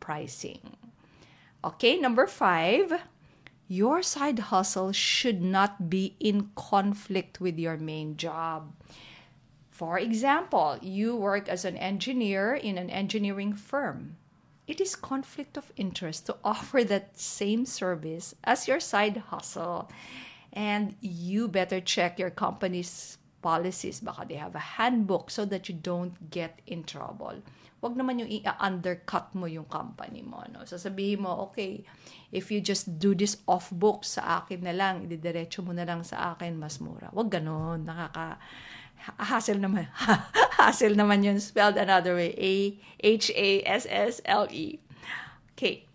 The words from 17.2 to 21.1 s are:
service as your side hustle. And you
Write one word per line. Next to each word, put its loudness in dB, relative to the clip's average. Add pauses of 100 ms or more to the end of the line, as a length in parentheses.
service -4
as 2
your 2
side 0
hustle. -6 (640)
And -2
you -2